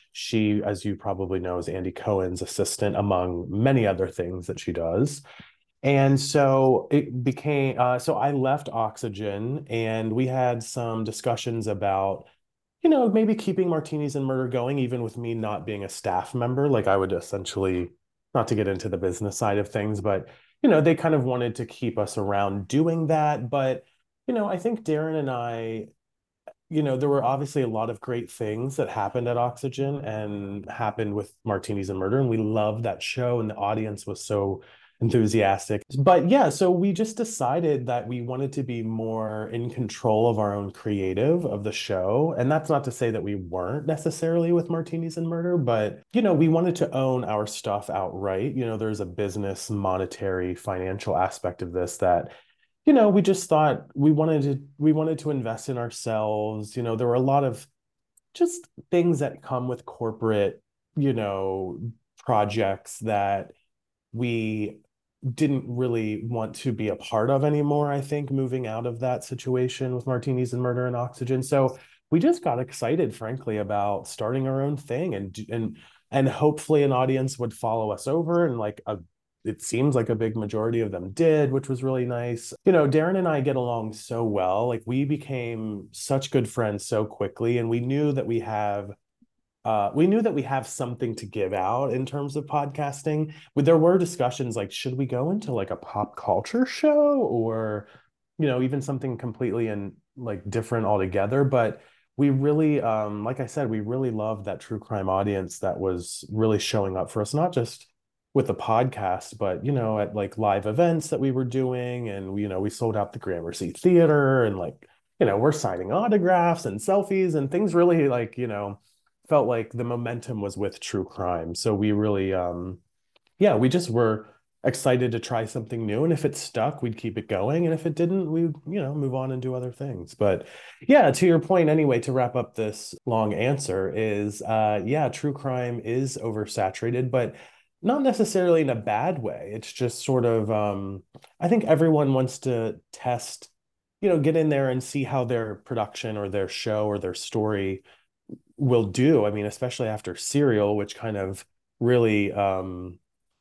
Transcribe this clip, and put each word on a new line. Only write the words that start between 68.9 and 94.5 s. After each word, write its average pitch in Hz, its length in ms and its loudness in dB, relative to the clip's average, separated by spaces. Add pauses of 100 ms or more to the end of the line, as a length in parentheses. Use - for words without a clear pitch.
that 127 240 -2
situation 127 720 -2
with 120 120 -6
Martinis 127 480 -2
and 123 80 -2
Murder 123 240 0
and 123 100 -2
Oxygen. 123 460 -2
So 135 360 2 (320)
we 160 80 4
just 330 240 4
got 123 160 0
excited, 127 560 -2
frankly, 113 440 -4
about 101 500 -2
starting 131 400 -2
our 135 140 0
own 143 160 -2
thing 139 360 -4
and, 98 220 -8 (140)
and, 113 260 -4 (340)
and 135 180 2
hopefully 151 560 2
an 139 80 4
audience 131 460 0
would 117 140 -4
follow 113 380 -2
us 95 160 -6
over. 165 400 2
And, 123 120 -2
like, 107 280 -4
a, 107 120 -4 (440)
it - 200 -6
seems 131 320 2
like 117 160 2
a 117 40 2
big 110 220 -2
majority 110 440 -2
of 104 100 -2
them 95 220 -8
did, 156 380 4
which 135 180 -2
was 127 140 -4
really 131 220 -2
nice. 120 480 -6 (140)
You 190 60 8
know, 156 140 6
Darren 156 300 4
and 185 100 2
I 156 140 2
get 131 160 0
along 117 380 -2
so 117 280 -4
well. 101 460 2
Like, 113 160 -2
we 131 220 0
became 117 840 -6
such - 380 -2
good 131 160 2
friends 104 400 -2
so 107 200 0
quickly, 110 500 -2
and 113 140 -2
we 117 100 0
knew 143 320 0
that 135 140 -2
we 117 140 0
have, 104 500 -4 (720)
uh, 107 300 0
we 156 120 4
knew 208 140 4
that 214 140 0
we 139 80 -2
have 131 240 -4
something 120 500 -6
to 110 100 -12
give 98 280 -4
out 117 400 0
in 131 100 -2
terms 143 320 -6
of 147 80 -4
podcasting. 147 880 -4 (220)
But 143 100 2
there 165 140 8
were 170 180 6
discussions 127 600 -2